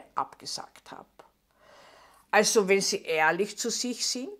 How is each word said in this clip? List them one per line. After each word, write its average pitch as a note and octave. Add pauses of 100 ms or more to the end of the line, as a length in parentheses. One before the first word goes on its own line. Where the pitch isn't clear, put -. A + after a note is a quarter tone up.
(140)
abgesagt -
hab.“ - (1200)
Also, G#3
wenn G3
Sie -
ehrlich E3
zu A#3
sich B3
sind, B3+ (100)